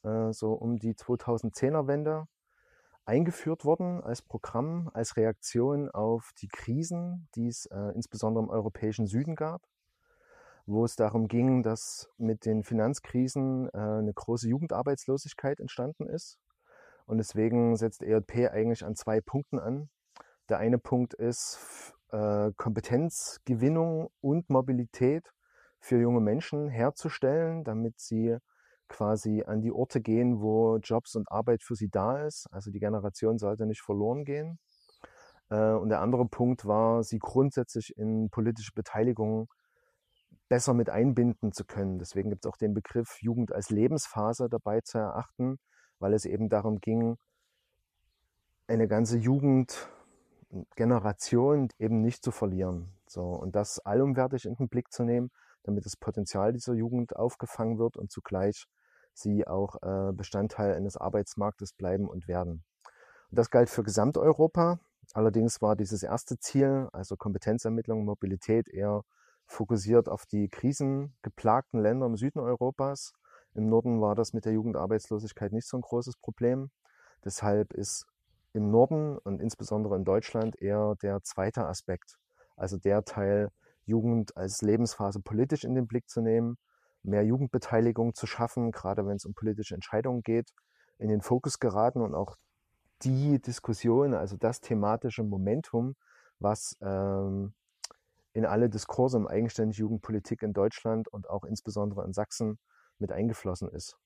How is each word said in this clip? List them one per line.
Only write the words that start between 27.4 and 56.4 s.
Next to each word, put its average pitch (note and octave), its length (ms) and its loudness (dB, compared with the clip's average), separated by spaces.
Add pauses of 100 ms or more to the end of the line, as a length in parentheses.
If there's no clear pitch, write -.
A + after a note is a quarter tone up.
damit A2+ 340 -2
sie A2+ 380 0 (500)
quasi G#2+ 600 0
an G#2+ 160 -2
die A2+ 100 -2
Orte B2 300 -2
gehen, A2+ 400 4
wo A2+ 340 4
Jobs A2+ 400 0
und - 160 -4
Arbeit A2+ 300 2
für - 120 -6
sie G#2 140 -4
da B2 380 0
ist. - 260 -8
Also G2+ 180 -10
die G2 100 -8
Generation G#2 580 0
sollte G#2+ 260 -2
nicht G#2+ 160 -2
verloren A2+ 460 -2
gehen. D3+ 320 -6 (880)
Äh, G#2+ 240 4
und G#2+ 160 2
der F2+ 140 4
andere A#2+ 240 4
Punkt B2 400 0
war, A2+ 360 4
sie A2 160 -4
grundsätzlich B2 800 0
in A2 320 0
politische A2+ 460 -2
Beteiligung A2 760 0 (1000)
besser B2 240 4
mit A#2 160 4
einbinden A#2+ 600 4
zu - 120 -8
können. F#2+ 340 -2
Deswegen G2 300 -4
gibt's G2+ 180 -4
auch - 120 -6
den G#2 160 0
Begriff - 480 -4
Jugend A#2 280 0
als - 200 -4
Lebensphase A#2 800 2
dabei A2+ 320 0
zu - 160 -6
erachten, B2 600 -4 (400)
weil G2 140 2
es G#2 140 2
eben G#2 240 -2
darum G#2+ 320 0
ging, A#2 340 0 (1500)
eine A2+ 200 4
ganze A2 300 2
Jugendgeneration B2 2500 2
eben A2 240 2
nicht A#2 200 0
zu B2 100 -2
verlieren. F#2 600 -4 (160)
So, F2+ 140 -10
und F2+ 340 -6
das G#2 220 -2
allumwertig B2+ 680 2
in A2+ 120 -6
den B2+ 120 -2
Blick B2 240 -4
zu A#2+ 120 -2
nehmen, A#2+ 260 0 (320)
damit G2+ 240 -4
das - 100 -12
Potenzial G#2 560 -2